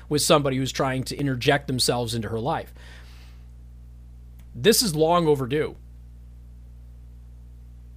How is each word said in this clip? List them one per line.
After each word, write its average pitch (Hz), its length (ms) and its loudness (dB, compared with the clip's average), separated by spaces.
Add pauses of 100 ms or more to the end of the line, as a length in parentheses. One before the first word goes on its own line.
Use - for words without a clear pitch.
(100)
with 147 100 4
somebody 143 380 6
who's 131 140 0
trying 131 320 0
to - 120 -6
interject 139 500 2
themselves 123 480 0
into 107 140 -2
her 113 120 -2
life. 135 340 -2 (1800)
This 175 280 6
is 185 120 0
long 165 320 4
overdue. 135 500 2 (2250)